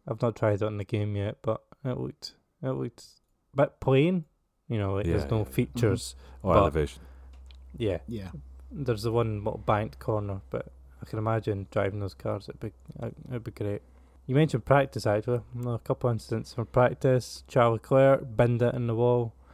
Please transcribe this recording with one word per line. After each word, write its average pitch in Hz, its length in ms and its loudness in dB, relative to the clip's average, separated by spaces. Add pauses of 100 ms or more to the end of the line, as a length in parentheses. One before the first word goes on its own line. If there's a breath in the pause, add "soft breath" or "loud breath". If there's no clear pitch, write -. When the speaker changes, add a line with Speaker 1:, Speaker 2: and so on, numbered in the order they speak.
Speaker 1:
I've 113 160 -6
not 117 140 0
tried 104 260 0
it 107 40 0
in 107 120 -6
the 101 60 -6
game 104 320 -2
yet, 101 260 -4
but 113 200 -4 (220)
it 127 140 -4
looked, - 360 -10 (280)
it 135 80 -4
looked 131 340 -8 (500)
a - 40 -4
bit - 220 0
plain. 156 440 4 (440)
You 117 100 0
know, 98 160 0
like, 98 120 -2
Speaker 2:
Yeah, 82 100 2
Speaker 1:
there's 73 140 -2
no 113 80 2
Speaker 2:
yeah, 104 80 0
yeah. - 60 -16
Speaker 1:
features, 120 640 0 (280 loud breath)
Speaker 2:
Or 92 120 4
Speaker 1:
but 95 60 8
Speaker 2:
elevation. 76 420 0 (760 soft breath)
Speaker 1:
Yeah. 101 220 -2 (100)
Speaker 3:
Yeah. 101 220 -10 (400)
Speaker 1:
There's 127 320 -4
the 113 100 -2
one 110 320 0
little 110 200 -4
banked 107 340 0
corner, 104 420 -4 (100)
but - 160 -6 (360)
I - 40 -14
can 110 120 -8
imagine 107 520 -2
driving 101 300 -2
those 98 140 -8
cars, 107 340 -6
it'd - 120 -16
be, 110 120 -8 (580)
it'd 120 140 -8
be 110 80 -8
great. 101 300 -6 (440 soft breath)
You 131 80 -2
mentioned 139 320 2
practice, 135 400 2
actually. 110 340 0 (260)
A 117 120 -4
couple 127 320 -2
of 117 60 0
incidents - 360 -6
from 113 140 -6
practice. - 840 2
Charles 117 320 4
Leclerc 135 440 6 (120)
binned 120 240 4
it 123 140 2
in 123 120 -2
the 117 80 -2
wall. 120 380 2 (220 soft breath)